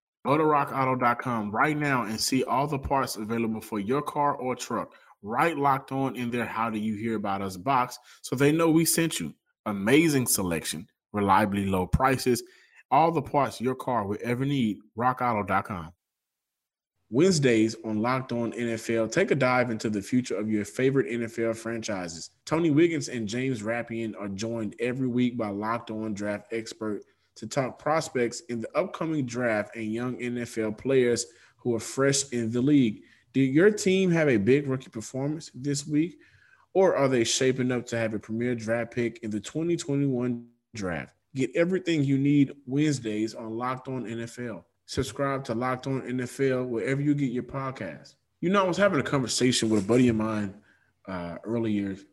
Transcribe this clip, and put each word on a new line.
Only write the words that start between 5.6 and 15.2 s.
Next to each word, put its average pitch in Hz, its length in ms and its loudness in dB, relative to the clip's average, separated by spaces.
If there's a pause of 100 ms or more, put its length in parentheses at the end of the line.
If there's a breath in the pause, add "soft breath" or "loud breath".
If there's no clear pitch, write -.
On 135 240 -2
in 120 140 -4
their 120 140 -2
How 113 240 -2
Do 110 100 -4
You 107 180 -2
Hear 110 200 -2
About 101 240 -4
Us 95 160 -6
box 123 420 0 (240 loud breath)
so - 140 -4
they 143 160 6
know 165 180 4
we 160 140 6
sent 165 360 0
you. 78 140 -8 (300)
Amazing 123 600 4
selection, 85 600 -2 (260)
reliably 101 520 4
low 95 220 2
prices, 127 560 2 (480 loud breath)
all 151 200 6
the 160 120 0
parts 135 380 0
your 127 140 -2
car 120 320 -2
will 104 160 -4
ever 123 220 -2
need, 127 340 2 (180)
rock 117 260 0